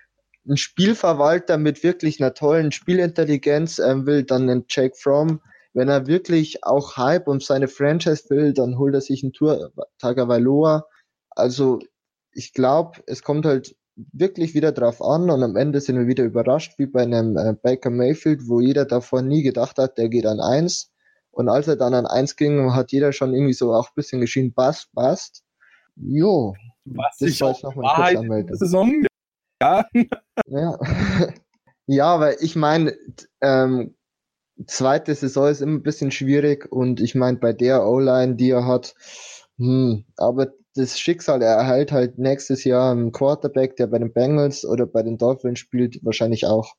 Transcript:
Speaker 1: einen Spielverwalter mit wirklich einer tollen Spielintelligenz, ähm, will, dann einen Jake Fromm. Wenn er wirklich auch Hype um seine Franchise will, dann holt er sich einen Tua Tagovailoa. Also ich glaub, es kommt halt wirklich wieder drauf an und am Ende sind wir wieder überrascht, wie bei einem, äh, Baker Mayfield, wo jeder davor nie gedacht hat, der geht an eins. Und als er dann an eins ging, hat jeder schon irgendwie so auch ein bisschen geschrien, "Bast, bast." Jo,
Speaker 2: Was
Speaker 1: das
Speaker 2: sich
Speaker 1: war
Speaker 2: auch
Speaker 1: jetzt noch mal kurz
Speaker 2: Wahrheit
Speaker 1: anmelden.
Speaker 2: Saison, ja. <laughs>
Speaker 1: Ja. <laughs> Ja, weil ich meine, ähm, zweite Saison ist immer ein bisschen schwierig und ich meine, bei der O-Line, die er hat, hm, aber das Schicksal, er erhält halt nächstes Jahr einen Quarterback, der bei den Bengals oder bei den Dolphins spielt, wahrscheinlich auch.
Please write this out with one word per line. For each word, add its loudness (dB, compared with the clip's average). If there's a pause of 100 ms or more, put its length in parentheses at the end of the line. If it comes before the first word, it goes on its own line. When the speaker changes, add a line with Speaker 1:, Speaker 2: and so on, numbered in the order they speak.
(460)
Speaker 1:
einen 0
Spielverwalter 0
mit -2
wirklich -2
einer 0
tollen 2
Spielintelligenz, 0
ähm, 0
will, 2
dann 0
einen 0
Jake 0
Fromm. 0 (320)
Wenn 0
er 0
wirklich 0
auch 0
Hype 0
um 0
seine 0
Franchise -2
will, 2
dann -2
holt 0
er 0
sich -6
einen -6
Tua -2 (300)
Tagovailoa. 2 (420)
Also 0 (540)
ich -16
glaub, 0
es -12
kommt -2
halt -2 (360)
wirklich -4
wieder 2
drauf -2
an 2
und 2
am -2
Ende 0
sind -2
wir 0
wieder 0
überrascht, -2
wie -2
bei 0
einem, 0
äh, 0
Baker -2
Mayfield, 0
wo 2
jeder 2
davor -2
nie 0
gedacht -2
hat, -2
der 0
geht 0
an 0
eins. -2 (400)
Und -2
als 2
er 2
dann 0
an 0
eins -2
ging, 2
hat -2
jeder 2
schon -2
irgendwie 2
so 0
auch 2
ein -20
bisschen -4
geschrien, 0
"Bast, 0
bast." -2 (540)
Jo, 0 (300)
Speaker 2:
Was -6
Speaker 1:
das 0
Speaker 2:
sich -2
Speaker 1:
war 2
Speaker 2:
auch 0
Speaker 1:
jetzt -14
noch -10
mal -10
kurz 0
Speaker 2:
Wahrheit 2
Speaker 1:
anmelden. -4
Speaker 2:
Saison, 2 (560)
ja. 2
<laughs> -2
Speaker 1:
Ja. -4
<laughs> -2 (540)
Ja, 4
weil 2
ich -4
meine, 2 (460)
ähm, 0 (720)
zweite 0
Saison 0
ist -2
immer -2
ein -12
bisschen -4
schwierig 0
und -2
ich -2
meine, 0
bei 0
der 2
O-Line, 2
die 2
er 2
hat, -2 (600)
hm, 0 (120)
aber 0 (220)
das -4
Schicksal, -2
er 4
erhält 2
halt 0
nächstes -2
Jahr 2
einen -2
Quarterback, -2
der -2
bei 0
den -6
Bengals 0
oder -2
bei 0
den -6
Dolphins -2
spielt, -4
wahrscheinlich -2
auch. -2